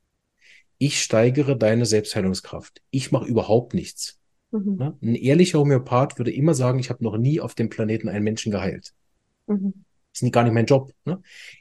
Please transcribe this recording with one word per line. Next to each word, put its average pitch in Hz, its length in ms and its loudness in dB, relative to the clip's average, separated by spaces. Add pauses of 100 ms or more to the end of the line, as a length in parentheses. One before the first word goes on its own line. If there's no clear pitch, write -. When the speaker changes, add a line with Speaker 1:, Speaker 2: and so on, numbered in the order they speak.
(760)
Speaker 1:
Ich 139 240 -2
steigere 127 560 2
deine 113 280 2
Selbstheilungskraft. 101 960 -4 (100)
Ich 135 200 -4
mache 135 160 0
überhaupt 113 460 0
nichts." - 460 -8 (320)
Speaker 2:
Mhm. 202 260 -4
Speaker 1:
Ne? 147 240 -6
Ein 117 140 0
ehrlicher 160 440 4
Homöopath 131 580 2
würde 120 160 -4
immer 156 200 2
sagen, 127 260 0
"Ich 123 100 -6
habe 120 140 -6
noch 107 140 -2
nie 139 220 0
auf - 160 -10
dem 113 140 -2
Planeten 110 400 -4
einen 101 140 -4
Menschen 110 280 -2
geheilt." 95 420 -6 (540)
Speaker 2:
Mhm. 196 380 -4 (280)
Speaker 1:
Ist - 100 -8
nicht, 120 100 0
gar 120 100 4
nicht 117 100 2
mein 113 120 2
Job, 135 280 2 (100)
ne? - 180 -6 (400)